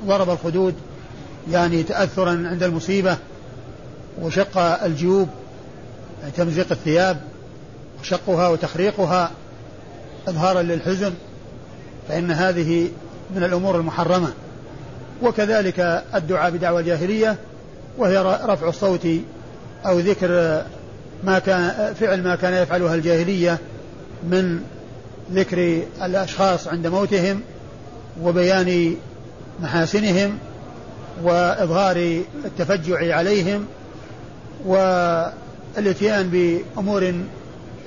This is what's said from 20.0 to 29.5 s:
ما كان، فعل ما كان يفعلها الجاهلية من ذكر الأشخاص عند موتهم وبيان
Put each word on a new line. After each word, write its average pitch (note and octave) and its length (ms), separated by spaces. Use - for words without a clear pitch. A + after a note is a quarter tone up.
ما F#3+ 140
كان، F3+ 640
فعل G3 220
ما F3+ 140
كان F3+ 260
يفعلها E3+ 320
الجاهلية E3+ 640
من F3 380
ذكر F3 500
الأشخاص F#3 640
عند E3 180
موتهم G3 540
وبيان F3+ 760